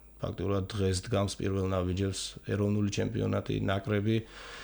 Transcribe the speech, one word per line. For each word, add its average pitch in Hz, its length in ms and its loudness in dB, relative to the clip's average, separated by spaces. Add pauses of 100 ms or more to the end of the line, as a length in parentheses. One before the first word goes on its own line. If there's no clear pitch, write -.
(180)
ფაქტურად 95 480 -2
დღეს 95 340 2
დგამს 98 340 0
პირველ 98 320 0
ნაბიჯებს 95 540 0 (240)
ეროვნული 104 480 2
ჩემპიონატი, 104 680 0
ნაკრები. 104 580 2 (460)